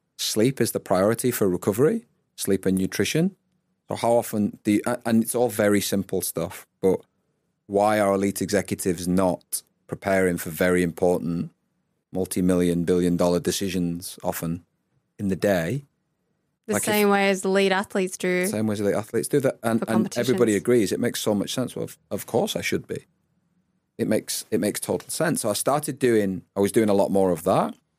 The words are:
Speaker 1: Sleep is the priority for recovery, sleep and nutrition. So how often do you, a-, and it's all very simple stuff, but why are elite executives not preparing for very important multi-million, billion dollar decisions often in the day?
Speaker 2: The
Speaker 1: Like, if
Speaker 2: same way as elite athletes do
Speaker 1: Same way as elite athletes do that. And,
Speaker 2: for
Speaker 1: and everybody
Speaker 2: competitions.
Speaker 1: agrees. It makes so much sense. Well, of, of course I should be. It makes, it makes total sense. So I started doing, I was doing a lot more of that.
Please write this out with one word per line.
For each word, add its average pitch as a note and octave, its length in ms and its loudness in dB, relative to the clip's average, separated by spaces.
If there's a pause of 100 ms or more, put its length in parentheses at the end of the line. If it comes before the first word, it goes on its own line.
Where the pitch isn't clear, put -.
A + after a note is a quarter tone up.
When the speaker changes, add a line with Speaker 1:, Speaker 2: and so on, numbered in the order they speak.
(180)
Speaker 1:
Sleep A#2 420 0
is A2+ 140 0
the G2 80 -6
priority G#2+ 500 2
for G#2+ 160 0
recovery, A2+ 580 0 (300)
sleep - 300 -2
and F#2+ 120 2
nutrition. G#2 560 -2 (540)
So G#2+ 80 -4
how A#2 160 0
often G#2+ 540 0
do G#2 80 4
you, G#2 120 2
a-, A#2+ 200 -2
and A2+ 180 4
it's - 120 -4
all A#2+ 120 2
very G#2 320 2
simple F#2+ 420 -2
stuff, - 460 -6 (140)
but F#2+ 180 2 (680)
why G#2 340 2
are G2 120 4
elite G2 280 0
executives F#2+ 680 -2
not F#2 560 0 (240)
preparing F#2 500 0
for F2 120 -10
very F2+ 340 2
important F2 680 0 (600)
multi-million, F2+ 720 0
billion F2 320 2
dollar F2 240 2
decisions F2 800 -4
often F2+ 440 -6 (520)
in G2+ 120 -4
the F#2+ 80 0
day? G2 480 0 (800)
Speaker 2:
The G#3+ 60 -2
Speaker 1:
Like, G3+ 100 -2
if G#3+ 100 -2
Speaker 2:
same G#3 160 4
way G3 200 2
as F#3+ 140 -2
elite F#3+ 280 2
athletes F#3+ 460 -4
do F3+ 280 -2
Speaker 1:
Same A2 220 -2
way G#2+ 60 0
as G#2 80 -4
elite G2+ 140 2
athletes A2 320 -4
do C#3+ 120 0
that. C3 240 0
And, A2+ 160 0
Speaker 2:
for - 100 -4
Speaker 1:
and A2 160 2 (120)
everybody A#2 360 2
Speaker 2:
competitions. - 80 4
Speaker 1:
agrees. A2+ 300 2
It F2 80 -2
makes - 200 -4
so G#2+ 140 -2
much - 200 -2
sense. B2+ 220 -6
Well, A2 100 -6
of, - 120 -14 (140)
of G2+ 160 -6
course F#3 280 -2
I - 60 -4
should - 260 -4
be. - 180 -10 (920)
It A2+ 100 -2
makes, - 440 -2
it A2 80 0
makes G#2 200 -2
total - 300 -4
sense. D#3+ 320 -2
So A2 80 -2
I G#2 40 -2
started C#3 440 -2
doing, G#2 460 2 (120)
I G2+ 40 0
was G2+ 120 2
doing G#2+ 180 4
a G2+ 40 4
lot G2 160 2
more F#2+ 220 2
of D#2+ 120 -4
that. A#2+ 320 0 (240)